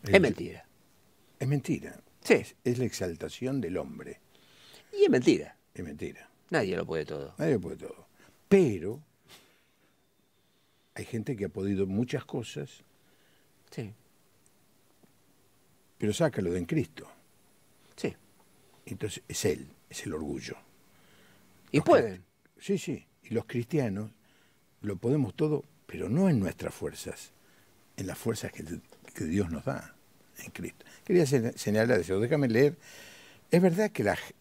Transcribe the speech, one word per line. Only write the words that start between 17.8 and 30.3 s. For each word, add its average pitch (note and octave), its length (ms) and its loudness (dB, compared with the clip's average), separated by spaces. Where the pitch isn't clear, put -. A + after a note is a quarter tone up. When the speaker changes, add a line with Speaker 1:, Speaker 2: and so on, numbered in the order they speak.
Speaker 2:
Sí. - 200 -6
Speaker 1:
Entonces - 420 -8
es - 180 -6
él, D2 220 0
es - 160 -12
el F#2+ 80 -6
orgullo. D2+ 420 -8
Speaker 2:
Y C#3 60 2
Speaker 1:
Los D3+ 80 2
Speaker 2:
pueden. C3+ 300 6
Speaker 1:
crist-, F#2 100 -20
sí, G3 180 -2
sí. - 280 -8
Y - 100 -10
los A2 120 -2
cristianos A2+ 680 -4
lo G2+ 140 -6
podemos A#2+ 400 0
todo, D3+ 280 -2
pero - 240 -8
no F3+ 200 4
en C3+ 100 4
nuestras E2 340 -4
fuerzas, - 580 -10
en F#2+ 100 -8
las - 100 -8
fuerzas G#2 340 -6
que, D#2+ 120 -14
que - 120 -8
Dios F2 260 0
nos D2 140 -8
da - 300 -6